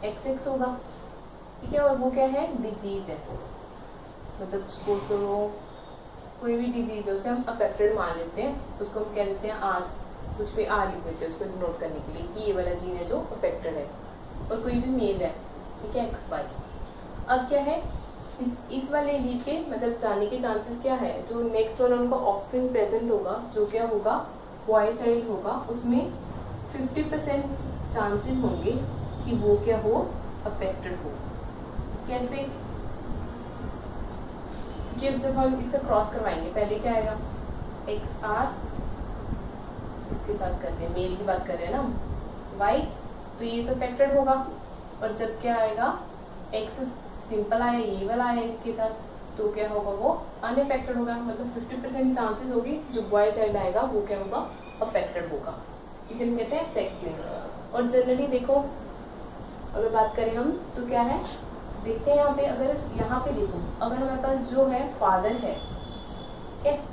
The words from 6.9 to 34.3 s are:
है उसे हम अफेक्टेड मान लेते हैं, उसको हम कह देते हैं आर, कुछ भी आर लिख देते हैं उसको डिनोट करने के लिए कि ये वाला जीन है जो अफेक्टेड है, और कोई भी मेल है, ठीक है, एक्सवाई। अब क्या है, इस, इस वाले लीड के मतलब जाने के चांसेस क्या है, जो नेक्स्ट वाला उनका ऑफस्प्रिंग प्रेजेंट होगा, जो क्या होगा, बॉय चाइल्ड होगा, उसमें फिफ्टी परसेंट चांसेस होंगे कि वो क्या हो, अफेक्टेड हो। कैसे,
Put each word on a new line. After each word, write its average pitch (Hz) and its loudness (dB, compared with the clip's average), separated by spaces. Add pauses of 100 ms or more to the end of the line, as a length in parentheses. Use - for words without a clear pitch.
है 196 2
उसे 196 -2
हम 247 2
अफेक्टेड 214 4
मान 170 0
लेते 170 -4
हैं, 277 -4
उसको 208 -4
हम 214 -4
कह 208 2
देते 196 -2
हैं 214 -2
आर, 185 2 (580)
कुछ 208 -4
भी 220 2
आर 202 2
लिख 185 -6
देते 165 -6
हैं 165 -4
उसको - -6
डिनोट 180 -2
करने 156 -4
के 147 -8
लिए 170 -6
कि 214 -6
ये 208 2
वाला 180 2
जीन 180 -4
है 170 -4
जो - 0 (140)
अफेक्टेड 165 -2
है, 151 -4 (560)
और 226 -2
कोई 247 0
भी 254 2
मेल 208 2
है, 170 2 (500)
ठीक 139 -4
है, 240 2
एक्सवाई। 160 -4 (880)
अब 254 4
क्या 285 6
है, 294 2 (640)
इस, 247 0 (200)
इस 269 -2
वाले 285 4
लीड 247 0
के 302 0 (120)
मतलब 233 0
जाने 208 2
के 247 -2
चांसेस 233 -2
क्या 262 4
है, 240 0 (160)
जो 233 -2
नेक्स्ट 220 2
वाला 247 8
उनका 247 4
ऑफस्प्रिंग 247 2
प्रेजेंट 233 4
होगा, 208 2 (220)
जो 214 6
क्या 226 2
होगा, 220 4 (540)
बॉय 214 8
चाइल्ड 233 4
होगा, 202 -2 (180)
उसमें 240 2 (600)
फिफ्टी 269 0
परसेंट 285 0 (500)
चांसेस 208 2
होंगे 123 2 (520)
कि 233 2
वो 208 8
क्या 220 4
हो, - 4 (400)
अफेक्टेड 190 -2
हो। 156 -6 (960)
कैसे, 254 -2 (2500)